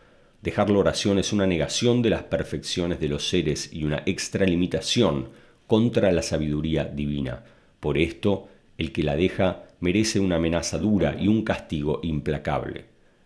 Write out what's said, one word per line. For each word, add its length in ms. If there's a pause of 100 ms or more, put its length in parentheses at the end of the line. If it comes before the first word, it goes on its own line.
(420)
dejar 280
la 80
oración 420
es 140
una 140
negación 540
de 100
las 120
perfecciones 760
de 80
los 200
seres 460
y 120
una 200
extralimitación 1200 (360)
contra 460
la 100
sabiduría 640
divina. 580 (360)
Por 180
esto, 500 (300)
el 160
que 100
la 140
deja 460 (180)
merece 380
una 160
amenaza 420
dura 420
y 80
un 140
castigo 600
implacable. 840 (400)